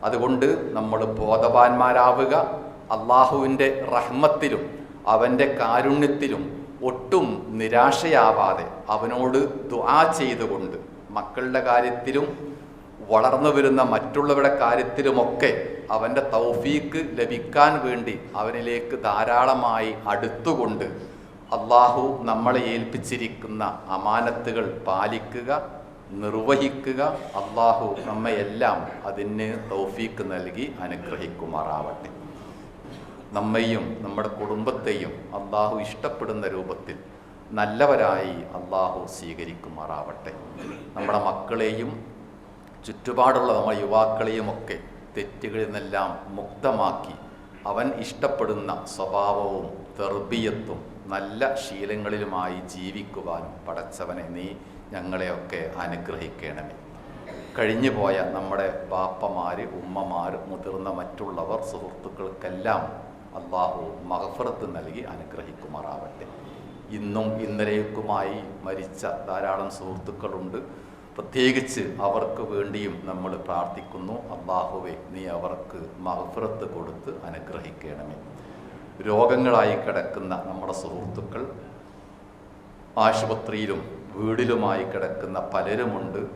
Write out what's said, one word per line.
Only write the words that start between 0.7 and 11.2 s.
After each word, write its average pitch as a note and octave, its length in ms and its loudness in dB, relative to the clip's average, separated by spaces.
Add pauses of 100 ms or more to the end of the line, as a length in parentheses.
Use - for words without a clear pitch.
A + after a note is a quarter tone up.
നമ്മൾ A2 220 0 (200)
ബോധവാന്മാരാവുക, B2 1120 8 (640)
അള്ളാഹുവിൻ്റെ C3+ 720 6 (260)
റഹ്മത്തിലും C3+ 720 2 (500)
അവൻ്റെ B2+ 320 6 (160)
കാരുണ്യത്തിലും C3+ 840 2 (460)
ഒട്ടും D#3+ 360 2 (340)
നിരാശയാവാതെ A2+ 1040 6 (300)
അവനോട് B2 440 2 (320)
ദുആ A#2+ 280 4 (200)
ചെയ്തുകൊണ്ട് G2+ 580 -2 (400)
മക്കളുടെ B2+ 520 0